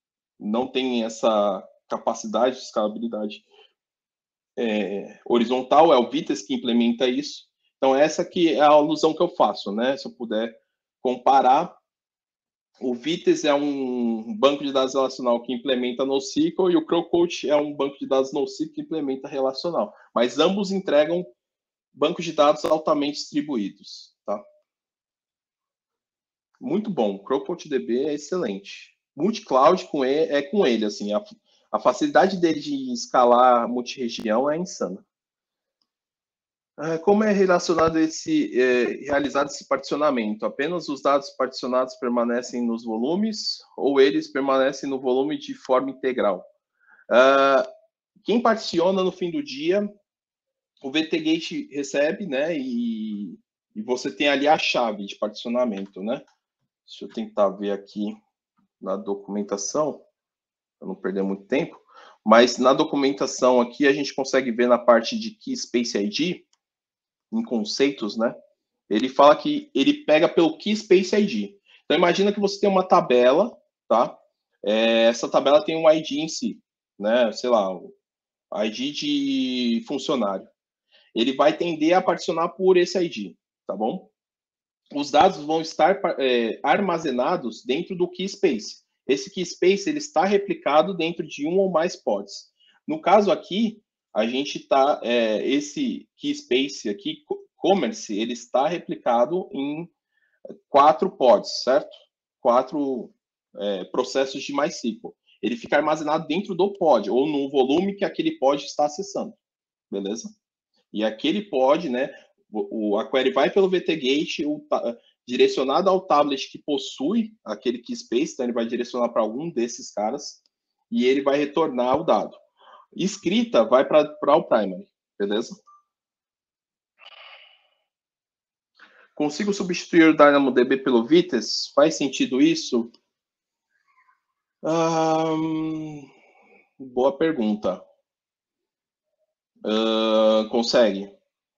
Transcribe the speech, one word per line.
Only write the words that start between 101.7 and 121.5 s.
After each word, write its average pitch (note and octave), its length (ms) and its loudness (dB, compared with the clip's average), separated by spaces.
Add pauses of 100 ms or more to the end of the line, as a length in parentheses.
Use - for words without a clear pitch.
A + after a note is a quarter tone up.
Quatro, C3 720 0 (460)
é, F#2+ 280 -4
processos C3+ 580 -4
de C#3+ 100 -8
MySQL. C#3+ 640 -6 (260)
Ele A#2 140 -4
fica - 220 -2
armazenado D#3 500 -2
dentro F#3+ 260 -4
do G3 200 0
pod, A#2 360 2
ou B2 160 2
no C#3+ 240 -2
volume C#3+ 460 2
que G3 100 -4
aquele D#3+ 320 -4
pod C#3+ 260 0
está - 220 -2
acessando, D3 480 -8 (580)
beleza? G#2 380 -8 (640)
E G#2 100 -4
aquele C#3+ 380 -2
pod, C#3+ 480 0
né, B2+ 240 -4 (380)
o, G#2 400 -4
o, G2+ 80 2
a A2 100 -6
query C3 220 2
vai C#3 180 2
pelo F#3 200 2
V F3+ 120 0
T E3+ 140 -4
gate, D3 500 -2
o D3 140 -4 (100)
ta-, A#2 260 -4 (320)
direcionado C3+ 640 2
ao F#3 120 2
tablet D3 500 0
que - 80 -18
possui D3+ 760 -4 (100)
aquele A#2 360 -4
key - 160 -10
space, B2 380 -2
então B2+ 120 -4
ele A#2+ 80 -2
vai A#2 120 -2
direcionar A#2 440 -4
pra A#2+ 120 0
algum A#2+ 280 -4
desses A#2+ 420 -6
caras, A2+ 500 -6 (500)
e A#2 140 2
ele C3+ 160 2
vai C#3 160 2
retornar C#3+ 640 0